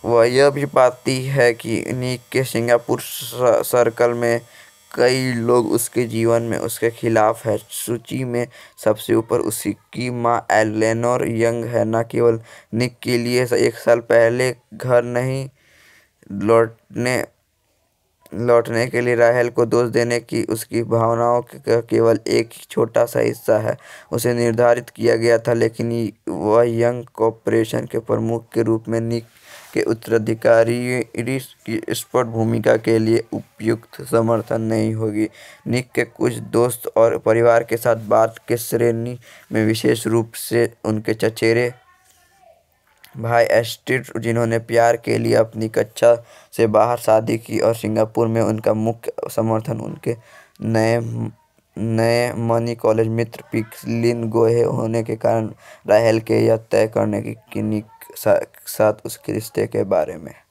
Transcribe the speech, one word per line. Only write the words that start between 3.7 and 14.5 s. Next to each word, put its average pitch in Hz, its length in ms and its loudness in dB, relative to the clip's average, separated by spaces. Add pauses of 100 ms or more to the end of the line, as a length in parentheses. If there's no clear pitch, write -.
में 120 300 -2 (540)
कई 131 380 2
लोग 120 400 2
उसके 120 320 -2
जीवन 113 380 0
में 113 160 -4
उसके - 320 -4
खिलाफ 113 560 0
हैं। 107 120 0 (120)
सूची 120 540 -8
में 120 240 -4 (360)
सबसे 110 300 0
ऊपर 113 240 0
उसकी - 720 -6
माँ 117 400 -2
एलेनोर 110 760 0
यंग 117 360 -2
है। 117 200 -2
न 113 180 0
केवल 117 380 0 (340)
निक 123 280 -2
के 123 160 0
लिए 123 340 0
एक 117 220 2
साल 120 260 2
पहले 120 560 2 (180)